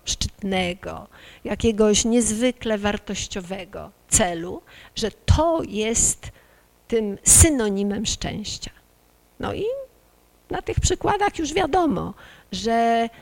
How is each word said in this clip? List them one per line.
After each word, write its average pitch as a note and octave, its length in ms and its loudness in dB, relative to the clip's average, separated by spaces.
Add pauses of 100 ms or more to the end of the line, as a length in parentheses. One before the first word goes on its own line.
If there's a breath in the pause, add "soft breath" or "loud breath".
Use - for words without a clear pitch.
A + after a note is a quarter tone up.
szczytnego, F#3 1040 -4 (360 loud breath)
jakiegoś G#3+ 600 2
niezwykle A3+ 760 0
wartościowego F#3+ 1120 -6 (220)
celu, F3+ 500 0 (320 loud breath)
że G#3+ 160 -2
to E4 580 2
jest G#3+ 640 -2 (580 soft breath)
tym G#3+ 360 -2
synonimem G#3 840 4
szczęścia. - 640 -8 (680)
No - 140 -6
i G4 100 -6 (840)
na F#4 120 -6
tych - 180 -2
przykładach G4+ 580 0
już D4+ 140 -2
wiadomo, C#4 640 0 (380 loud breath)
że A#3 560 2 (140)